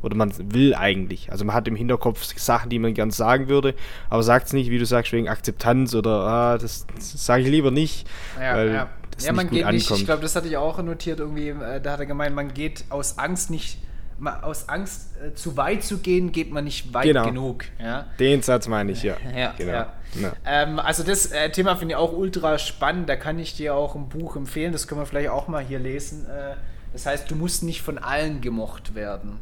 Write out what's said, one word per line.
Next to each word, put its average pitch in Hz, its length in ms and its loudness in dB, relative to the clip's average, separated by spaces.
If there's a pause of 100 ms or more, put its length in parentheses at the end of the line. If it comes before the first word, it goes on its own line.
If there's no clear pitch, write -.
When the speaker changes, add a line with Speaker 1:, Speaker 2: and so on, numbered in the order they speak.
Speaker 1:
Oder 104 140 -2
man 107 160 4 (200)
will 131 220 6
eigentlich. 95 580 0
Also 98 140 0
man 104 100 0
hat 117 120 2
im 113 80 0
Hinterkopf 117 480 0 (160)
Sachen, 117 320 2
die 117 80 0
man 113 160 2
gern 107 160 0
sagen 123 360 2
würde, 139 280 2 (340)
aber 113 140 4
sagt's 120 300 6
nicht, 123 180 2
wie 120 80 4
du 120 80 2
sagst, 120 260 2
wegen 117 160 2
Akzeptanz 120 640 2
oder, 113 160 2 (120)
"Ah, 120 360 4
das, 113 380 -4
das - 180 -10 (100)
sag 127 180 6
ich 127 60 4
lieber 143 220 6
nicht", 151 380 0 (340)
Speaker 2:
Ja, 127 140 2
Speaker 1:
weil 110 180 4
Speaker 2:
ja. 127 160 -2 (220)
Speaker 1:
das - 140 -6
Speaker 2:
Ja, 147 60 0
Speaker 1:
nicht - 60 2
Speaker 2:
man 180 100 2
Speaker 1:
gut 175 120 2
Speaker 2:
geht - 80 2
nicht, - 180 4
ich - 60 2
Speaker 1:
ankommt. 101 160 2
Speaker 2:
glaub, 156 140 2
das 156 140 -2
hatte 170 120 0
ich 156 100 -2
auch 151 240 0
notiert 165 380 -4
irgendwie, 151 300 -4
äh, 135 300 -6
da 143 140 -2
hat 143 60 -4
er 143 80 -4
gemeint, 143 280 0
man 143 180 -4
geht 147 360 -4
aus 143 300 -4
Angst 175 320 -2
nicht, - 260 -2 (420)
ma-, 143 220 -4
aus 151 260 -4
Angst, 185 440 -6 (140)
äh, 151 100 -4
zu 147 200 -6
weit 160 280 2
zu 196 160 -2
gehen, 180 340 2
geht 160 180 -2
man 147 140 -2
nicht - 280 -6
weit 127 120 2
Speaker 1:
Genau. 135 220 6
Speaker 2:
genug, 127 360 -2 (160)
ja. 120 280 -4 (120)
Speaker 1:
Den 135 220 6
Satz 123 260 4
meine 104 240 0
ich, - 120 -2
ja. 95 120 0 (100)
Speaker 2:
<laughs> 127 100 -4
Ja, 127 220 0
Speaker 1:
Genau. 90 140 -2
Speaker 2:
ja. 117 220 -2 (280)
Speaker 1:
Ja. 98 120 -2 (120)
Speaker 2:
Ähm, 147 340 2
also 160 240 2
das, 196 240 4
äh, 151 220 0
Thema 185 280 4
finde 165 160 -4
ich 131 40 0
auch 165 140 2
ultra 170 460 0
spannend, 160 500 0
da 139 80 2
kann 156 240 -4
ich 156 160 -8
dir 151 180 -2
auch 143 220 0
ein 139 140 -6
Buch 160 260 -6
empfehlen, 156 380 -4
das 151 140 -4
können 147 140 -6
wir 147 40 -4
vielleicht 143 240 -2
auch 139 180 -2
mal 151 160 -4
hier 135 160 -6
lesen. 143 460 -4
Äh, 139 300 -6 (360)
das - 140 -6
heißt, 143 260 -2
"Du 156 40 0
musst 170 280 0
nicht 165 180 -4
von 143 160 -4
allen 147 440 -2
gemocht 110 540 -4
werden". 104 460 -6